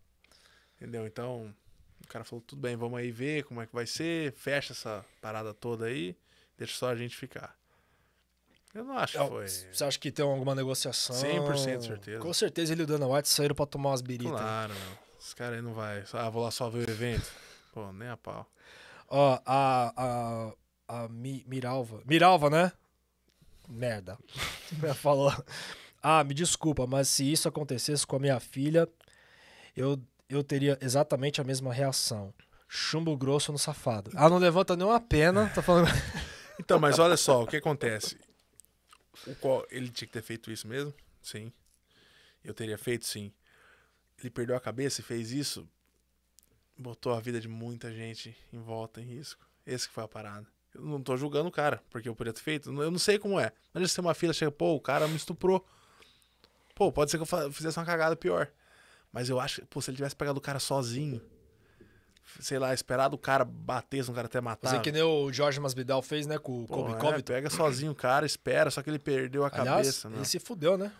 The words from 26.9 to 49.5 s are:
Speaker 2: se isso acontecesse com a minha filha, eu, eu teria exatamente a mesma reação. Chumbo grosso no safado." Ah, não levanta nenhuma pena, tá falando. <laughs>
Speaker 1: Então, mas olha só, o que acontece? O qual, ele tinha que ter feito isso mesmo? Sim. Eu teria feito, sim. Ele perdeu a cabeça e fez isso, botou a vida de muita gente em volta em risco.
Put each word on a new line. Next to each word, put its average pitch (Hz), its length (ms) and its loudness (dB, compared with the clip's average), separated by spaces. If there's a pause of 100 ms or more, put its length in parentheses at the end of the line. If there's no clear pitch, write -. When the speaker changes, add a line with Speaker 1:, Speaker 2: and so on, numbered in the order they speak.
Speaker 2:
se 139 220 2
isso 160 160 2
acontecesse 143 600 -2
com 139 100 -2
a - 20 0
minha 135 220 2
filha, 156 480 2 (880)
eu, 135 240 0 (300)
eu 143 120 0
teria 139 380 2
exatamente 139 600 2
a - 20 -6
mesma 131 300 -4
reação. 120 580 -2 (340)
Chumbo 160 520 -2
grosso 139 340 2
no 143 60 -4
safado." 117 560 -2
Ah, 160 160 10
não 180 80 6
levanta 180 360 6
nenhuma 202 260 4
pena, 190 500 6
tá 180 100 0
falando. 175 280 8
<laughs> - 440 0 (280)
Speaker 1:
Então, 175 180 6
mas 147 200 6
olha 170 180 8
só, 127 260 6
o 113 40 -4
que 156 100 -4
acontece? 127 600 -2 (1080)
O 131 100 -10
qual, 131 340 0
ele 127 180 -6
tinha 117 180 -10
que - 60 -18
ter 113 100 -6
feito 113 300 -10
isso 107 160 -10
mesmo? 143 240 -6 (280)
Sim. 110 300 -12 (920)
Eu 104 100 -12
teria 107 240 -6
feito, 120 280 -4
sim. 104 260 -8 (880)
Ele 127 100 -12
perdeu 123 240 -4
a 127 60 -2
cabeça 127 400 -4
e 113 40 -14
fez 117 280 -6
isso, 131 340 -6 (1120)
botou 123 360 -4
a 113 60 -2
vida 117 200 -4
de 113 80 -10
muita 117 440 -10
gente 113 440 -12 (160)
em 120 80 -14
volta 113 400 -10
em 120 40 -14
risco. 123 400 -14 (220)